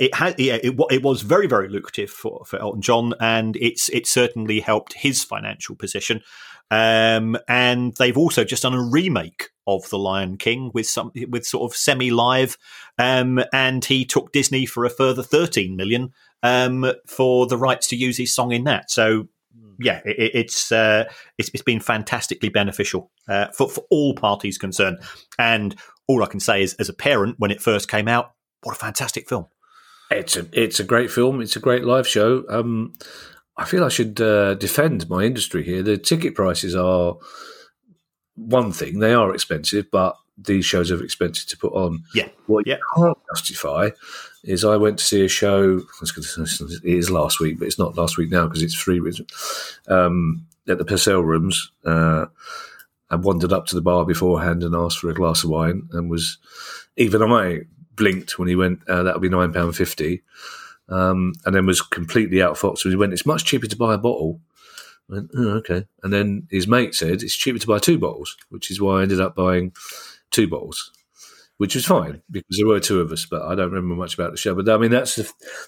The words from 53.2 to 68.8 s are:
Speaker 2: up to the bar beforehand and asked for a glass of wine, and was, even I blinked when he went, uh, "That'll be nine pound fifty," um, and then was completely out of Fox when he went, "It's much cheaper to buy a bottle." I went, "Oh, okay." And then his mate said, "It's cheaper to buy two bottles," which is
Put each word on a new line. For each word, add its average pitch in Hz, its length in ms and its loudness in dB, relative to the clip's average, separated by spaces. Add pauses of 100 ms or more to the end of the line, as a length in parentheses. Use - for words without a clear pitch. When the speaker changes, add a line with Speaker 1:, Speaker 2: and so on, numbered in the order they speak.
Speaker 2:
up 92 140 0
to - 80 -6
the 85 80 0
bar 87 220 4
beforehand 85 580 0
and 85 120 -2
asked 85 240 0
for 85 120 -4
a 80 40 -4
glass 82 300 0
of 80 60 -2
wine, 82 420 -2
and 85 180 -4
was, 82 280 -4 (580)
even 107 260 4
I 98 380 2 (340)
blinked 95 440 0
when 90 100 -2
he 90 80 2
went, 90 320 2
uh, 90 160 2
"That'll 90 160 0
be 92 80 0
nine 90 240 2
pound 85 240 0
fifty," 87 480 -2 (640)
um, 92 440 0 (140)
and 95 80 0
then 95 100 4
was 92 160 4
completely 92 600 0
out 82 100 4
of - 60 -6
Fox - 260 -2
when 95 60 0
he 92 60 2
went, 98 160 2
"It's 87 120 -6
much 156 200 0
cheaper 120 240 -2
to 110 80 -8
buy 113 180 2
a 101 40 0
bottle." 156 420 -2 (680)
I 98 60 -14
went, 98 220 -10
"Oh, 117 220 2
okay." 95 280 -2 (160)
And 98 100 -2
then 101 380 0
his 95 160 0
mate 120 280 2
said, 90 280 0
"It's - 140 -4
cheaper 123 240 -2
to - 60 -8
buy 107 120 4
two 165 200 4
bottles," 71 380 -6 (120)
which - 220 -10
is 98 100 -6